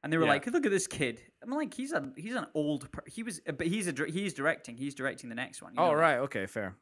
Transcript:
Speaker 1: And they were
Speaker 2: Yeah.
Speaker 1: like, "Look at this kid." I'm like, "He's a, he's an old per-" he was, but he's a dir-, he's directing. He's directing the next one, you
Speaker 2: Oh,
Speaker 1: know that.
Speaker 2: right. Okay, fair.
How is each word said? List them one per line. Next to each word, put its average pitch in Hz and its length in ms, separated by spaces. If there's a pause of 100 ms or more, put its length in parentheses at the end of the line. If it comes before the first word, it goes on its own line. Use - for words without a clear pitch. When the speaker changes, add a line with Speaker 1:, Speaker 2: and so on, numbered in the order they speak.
Speaker 1:
And 151 100
they 165 40
were 165 80
Speaker 2:
Yeah. - 20
Speaker 1:
like, 143 200
"Look 277 180
at 208 60
this 185 160
kid." 120 340 (220)
I'm 233 80
like, 285 220
"He's 269 200
a, - 240
he's 214 180
an 190 200
old 147 360
per-" - 160
he - 160
was, 220 180
but 160 260
he's 190 200
a 165 60
dir-, 143 140
he's 175 260
directing. 139 440
He's 139 180
directing 131 340
the 113 60
next 127 260
one, - 140
you 147 60
Speaker 2:
Oh, - 20
Speaker 1:
know 160 120
that. 156 60
Speaker 2:
right. 156 160
Okay, 123 280
fair. 95 360